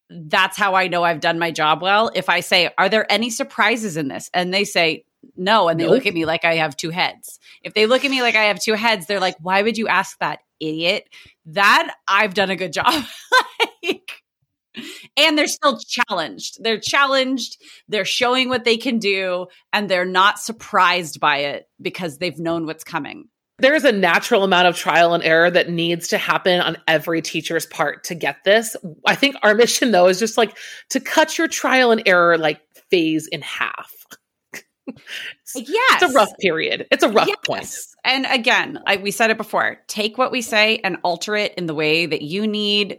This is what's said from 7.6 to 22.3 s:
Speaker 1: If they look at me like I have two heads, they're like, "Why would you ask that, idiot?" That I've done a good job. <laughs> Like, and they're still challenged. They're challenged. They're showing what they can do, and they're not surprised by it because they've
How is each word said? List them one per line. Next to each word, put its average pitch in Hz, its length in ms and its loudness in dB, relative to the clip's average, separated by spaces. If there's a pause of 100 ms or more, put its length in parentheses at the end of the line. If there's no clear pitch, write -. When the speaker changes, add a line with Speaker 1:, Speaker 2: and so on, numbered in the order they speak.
Speaker 1:
If 175 120 -14
they 214 100 4
look 254 220 2
at 269 40 -2
me 262 120 -2
like 233 140 2
I 220 80 4
have 202 140 0
two - 160 -2
heads, 214 320 0
they're 202 140 -2
like, 185 220 -2
"Why 185 180 2
would 214 160 0
you 214 100 -2
ask 185 340 -2
that, 151 180 -4 (220)
idiot?" 165 500 -4 (340)
That 208 500 2 (140)
I've 196 240 2
done 190 180 0
a 190 60 -2
good 180 160 -6
job. 240 380 0
<laughs> - 720 -2
Like, - 380 -8 (960)
and 302 220 2
they're 294 80 2
still - 320 -2
challenged. 180 840 -6
They're 220 160 -2
challenged. 262 800 0 (320)
They're 208 160 -2
showing 247 460 0
what 247 140 -2
they 226 120 2
can 233 220 -4
do, 185 480 -2 (260)
and 208 160 -2
they're 180 160 0
not 185 340 2
surprised 180 800 -2
by 147 200 2
it 143 280 -6 (140)
because 175 380 -8
they've 165 200 -6